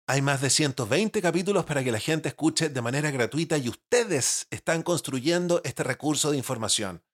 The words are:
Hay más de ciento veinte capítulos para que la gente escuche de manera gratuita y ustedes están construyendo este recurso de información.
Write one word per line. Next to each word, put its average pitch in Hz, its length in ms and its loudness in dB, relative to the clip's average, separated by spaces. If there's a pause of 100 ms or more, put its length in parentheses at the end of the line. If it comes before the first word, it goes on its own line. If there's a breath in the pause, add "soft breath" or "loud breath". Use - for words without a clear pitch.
Hay 135 160 2
más 139 180 2
de 139 80 2
ciento 131 380 0
veinte 202 340 2
capítulos 180 420 2
para 139 200 -2
que 127 80 0
la 107 80 0
gente 156 280 -2
escuche 156 420 0
de 127 120 -4
manera 143 300 0
gratuita 156 460 0
y 123 120 -2
ustedes 208 800 0
están 165 320 -2
construyendo 170 800 0
este 143 200 -4
recurso 143 480 0
de 147 60 2
información. 107 640 -4 (100)